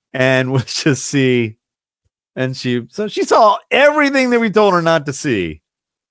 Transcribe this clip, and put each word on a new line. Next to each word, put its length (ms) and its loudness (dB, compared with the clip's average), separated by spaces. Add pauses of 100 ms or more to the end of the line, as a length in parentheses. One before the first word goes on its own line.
(120)
and 400 0
<laughs> 0 -
would 140 -2
just 400 -2
see. 500 0 (800)
And 200 -6
she, 340 -4
so 180 -8
she 160 -6
saw 320 4 (140)
everything 600 2
that 100 2
we 100 0
told 240 4
her 80 2
not 240 0
to 60 -4
see, 500 -4 (480)